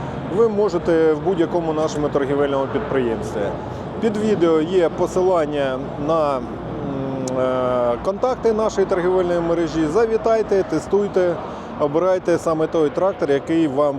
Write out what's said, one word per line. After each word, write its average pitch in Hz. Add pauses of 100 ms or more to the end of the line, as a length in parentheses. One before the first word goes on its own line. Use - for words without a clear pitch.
(360)
ви 233
можете 170
в 147
будь-якому 165
нашому 151
торгівельному 139
підприємстві. 113 (600)
Під 214
відео 170
є 170
посилання 151 (280)
на, 151
м, 123 (960)
е, 127
контакти 226
нашої 208
торгівельної 180
мережі. 165
Завітайте, 220
тестуйте, 180 (440)
обирайте 170
саме 160
той 156
трактор, 185
який 160
вам 139